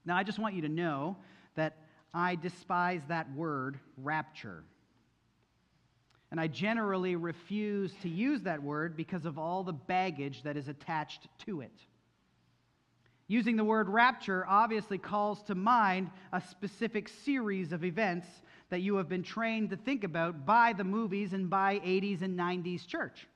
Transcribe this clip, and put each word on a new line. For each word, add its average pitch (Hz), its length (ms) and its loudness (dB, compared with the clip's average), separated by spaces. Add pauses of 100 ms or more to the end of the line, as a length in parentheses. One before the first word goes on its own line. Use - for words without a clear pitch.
Now, 175 140 0
I 196 60 4
just 202 160 -4
want 214 160 -2
you 170 80 -2
to 151 60 -2
know 160 480 -2 (360)
that 156 240 -2 (340)
I 175 220 0
despise 180 720 -2
that 160 280 -4
word, 139 440 -4 (180)
rapture. 131 640 -6 (1700)
And 160 80 -2
I 160 80 2
generally 190 680 0
refuse 196 840 -2
to 180 80 -4
use 226 320 0
that 160 220 -4
word 151 340 -2
because 165 300 -4
of 151 100 -4
all 170 260 -2
the 180 100 -4
baggage 143 680 -2
that 147 160 -4
is 143 120 -6
attached 151 580 -6 (180)
to 175 160 -6
it. 113 100 -12 (1600)
Using 226 280 4
the 220 80 4
word 214 240 4
rapture 202 600 4
obviously 214 500 4
calls 208 460 -2
to 208 120 -2
mind 190 560 4 (220)
a 180 80 -2
specific 214 680 -6
series 208 640 -2
of 170 140 -4
events 180 420 0 (420)
that 180 120 -2
you 202 160 2
have 185 100 0
been 185 160 -2
trained 220 460 -2
to 190 80 -4
think 262 260 -2
about 165 420 -2
by 233 280 8
the 196 100 -2
movies 202 480 0
and 185 180 -2
by 196 360 2
eighties 190 360 2
and 190 140 -2
nineties 180 500 -2
church. - 500 -8